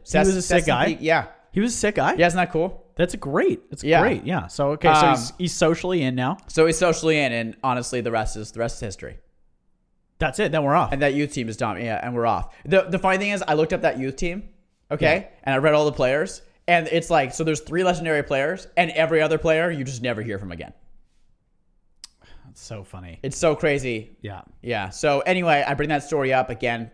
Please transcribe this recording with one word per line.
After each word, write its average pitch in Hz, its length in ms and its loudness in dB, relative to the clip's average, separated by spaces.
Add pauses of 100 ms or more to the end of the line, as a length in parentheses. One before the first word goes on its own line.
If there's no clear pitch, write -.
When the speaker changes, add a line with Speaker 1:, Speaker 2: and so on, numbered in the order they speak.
Speaker 1:
He - 100 0
was 156 100 6
Speaker 2:
Cesc, 190 80 4
Speaker 1:
a 180 60 -2
sick 175 200 2
Speaker 2:
Cesc 151 60 -4
Speaker 1:
guy? 131 160 2
Speaker 2:
and 160 160 -2
he, 147 60 -6
yeah. 156 200 2 (240)
Speaker 1:
He - 100 -4
was 233 140 0
a - 20 -8
sick 208 200 0
guy? 147 180 2
Speaker 2:
Yeah, 170 140 4
isn't 170 80 -2
that 175 160 0
cool? 170 260 -2 (160)
Speaker 1:
That's 175 220 0
great. 190 540 -2
That's - 140 -14
Speaker 2:
Yeah. 160 160 4
Speaker 1:
great. 220 240 0
Yeah. 151 240 -4
So, 143 240 0
okay. 156 220 4
So 147 160 6
he's, 120 200 0
Speaker 2:
Um, - 80 -16
Speaker 1:
he's 180 160 -4
socially 165 480 2
in 131 120 0
now. 127 220 -2 (100)
Speaker 2:
So 160 200 4
he's 160 120 2
socially 160 400 2
in, 135 140 0
and 113 320 -4
honestly, 123 360 -2
the 117 100 -4
rest 110 260 -2
is, 107 160 -12
the 113 80 -6
rest 117 160 -4
is - 40 -14
history. 95 380 -12 (1000)
Speaker 1:
That's 156 200 -2
it. 190 140 0
Then 156 100 2
we're 139 120 4
off. 151 180 2
Speaker 2:
And 139 100 -2
that 143 120 2
youth 143 180 -2
team 120 160 -4
is 110 80 -8
done. 107 260 -4
Yeah, 113 200 -4
and 123 120 -6
we're 117 120 0
off. 98 280 -2 (100)
The, 190 180 4
the 180 160 -2
funny 190 200 2
thing 202 120 -2
is, 202 160 -4
I 151 80 2
looked 160 180 2
up 180 100 -2
that 131 160 0
youth 131 180 -6
team, 180 320 -6 (420)
okay, 156 240 2 (160)
Speaker 1:
Yeah. - 140 -20
Speaker 2:
and 135 100 0
I 131 40 2
read 156 160 4
all 151 120 4
the 147 60 0
players, 147 500 -2 (260)
and 170 200 4
it's 165 220 0
like, 139 240 2
so 165 100 -4
there's 156 160 0
three 165 220 -4
legendary 160 400 0
players, 147 440 -2 (100)
and 170 160 4
every 160 300 2
other 156 160 2
player 160 320 2
you 143 140 -4
just 127 180 -10
never 117 200 -4
hear 101 160 -6
from 95 140 -12
again. 80 200 -14 (1700)
Speaker 1:
That's - 180 -20
so 101 220 -14
funny. 90 380 -18
Speaker 2:
It's 131 160 -8
so 156 180 2
crazy. 127 640 -2
Speaker 1:
Yeah. 98 220 -12 (200)
Speaker 2:
Yeah. 104 280 -4
So 143 300 0
anyway, 170 460 2
I 139 80 0
bring 147 140 -2
that 147 140 0
story 139 320 -2
up 131 160 2
again. 117 440 -4